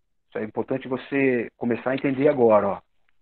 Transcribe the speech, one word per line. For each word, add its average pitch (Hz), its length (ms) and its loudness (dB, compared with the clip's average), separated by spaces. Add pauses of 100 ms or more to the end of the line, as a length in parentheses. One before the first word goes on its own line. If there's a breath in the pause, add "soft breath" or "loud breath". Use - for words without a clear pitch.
(280)
Isso - 80 -14
é 110 80 -6
importante 117 420 -8
você 131 720 -2
começar 120 360 -4
a - 20 -2
entender 139 340 0
agora, 107 400 4
ó. 92 120 -6 (420)